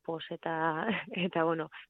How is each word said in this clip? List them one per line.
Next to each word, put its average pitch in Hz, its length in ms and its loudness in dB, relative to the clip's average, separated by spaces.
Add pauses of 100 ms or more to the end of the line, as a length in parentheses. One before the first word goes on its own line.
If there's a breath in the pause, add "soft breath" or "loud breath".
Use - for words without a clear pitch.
pos 160 280 -6
eta, 165 560 0
<laughs> 185 420 0
eta, 165 160 2
bueno, 160 240 2 (200 loud breath)